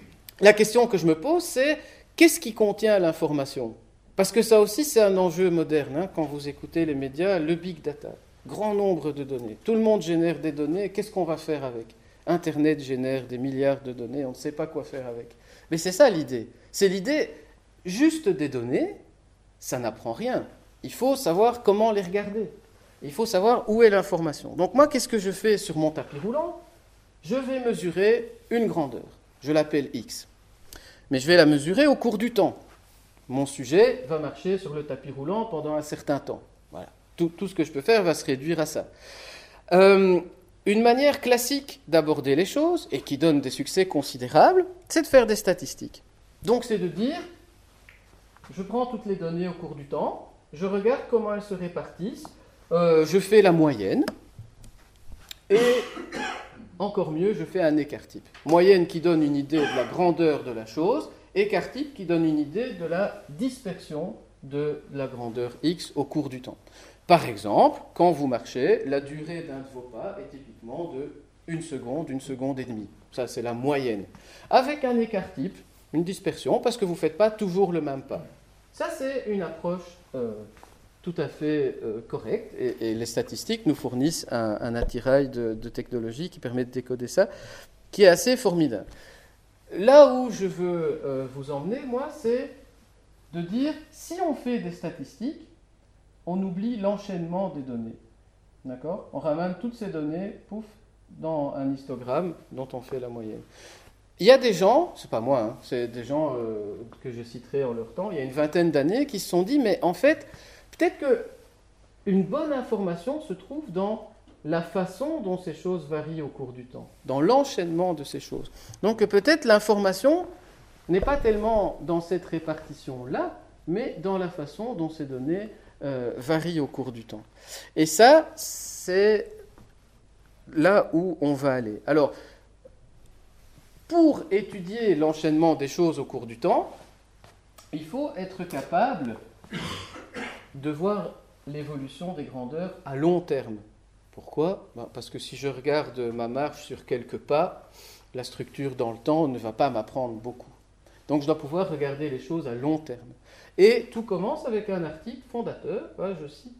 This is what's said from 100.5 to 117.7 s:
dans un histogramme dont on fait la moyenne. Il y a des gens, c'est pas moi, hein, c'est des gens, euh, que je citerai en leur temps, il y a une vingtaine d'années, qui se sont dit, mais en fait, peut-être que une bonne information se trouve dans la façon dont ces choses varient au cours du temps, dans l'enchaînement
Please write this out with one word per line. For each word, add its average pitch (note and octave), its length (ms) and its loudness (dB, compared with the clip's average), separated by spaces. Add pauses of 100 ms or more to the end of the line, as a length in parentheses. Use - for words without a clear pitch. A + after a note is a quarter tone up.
dans D3+ 360 -4
un C3+ 180 -4
histogramme C3+ 600 -6 (180)
dont C3 220 -10
on B2+ 80 -10
fait C3 180 -10
la B2 100 -10
moyenne. A2+ 320 -12 (800)
Il F3 80 4
y A#3+ 40 12
a C4+ 60 12
des B3 160 4
gens, A3+ 420 4
c'est - 140 -20
pas A#2+ 120 -2
moi, B2+ 200 2
hein, A#2+ 200 -4
c'est A#2+ 260 -4
des A#2+ 160 -10
gens, C#3+ 320 -2
euh, G#2+ 400 -8 (260)
que C3 100 -10
je A#2 120 -12
citerai C3+ 400 -6
en B2 100 -2
leur A2+ 200 -10
temps, G3 180 -6
il E3+ 60 -6
y - 20 -4
a C3 40 -4
une C3 80 -6
vingtaine D3+ 400 2
d'années, E3 340 2
qui G#3 140 -8
se - 100 -10
sont F3+ 140 2
dit, C4+ 160 2
mais G#3+ 220 2
en F3 120 2
fait, D4+ 340 2 (500)
peut-être F4 200 0
que C4+ 280 0 (800)
une F#3+ 160 4
bonne D4 300 -2
information A#3 680 -4
se - 120 -10
trouve C#4 380 -12
dans G3+ 380 -4 (360)
la E3 160 -2
façon G3 580 -4
dont F#3+ 180 -4
ces F3 160 -10
choses F3 340 -6
varient D#3 340 -6
au C#3+ 60 -8
cours B2+ 260 -12
du B2 120 -16
temps, A#2+ 240 -18 (160)
dans C3 140 -2
l'enchaînement F3 720 2